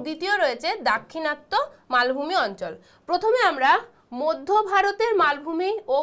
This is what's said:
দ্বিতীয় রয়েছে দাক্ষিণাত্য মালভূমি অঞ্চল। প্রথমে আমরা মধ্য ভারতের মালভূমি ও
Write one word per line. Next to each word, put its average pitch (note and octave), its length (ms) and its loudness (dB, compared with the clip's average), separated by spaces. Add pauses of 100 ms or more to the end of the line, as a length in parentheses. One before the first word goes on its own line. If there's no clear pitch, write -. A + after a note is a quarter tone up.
দ্বিতীয় D#4 340 -4
রয়েছে C#4+ 320 -2 (140)
দাক্ষিণাত্য D4 720 -4 (360)
মালভূমি C4 480 0
অঞ্চল। G3+ 360 -2 (360)
প্রথমে A4 400 2
আমরা C#4 220 2 (440)
মধ্য C#4 340 -2 (160)
ভারতের G4+ 500 2
মালভূমি D#4+ 560 0 (180)
ও C4 140 2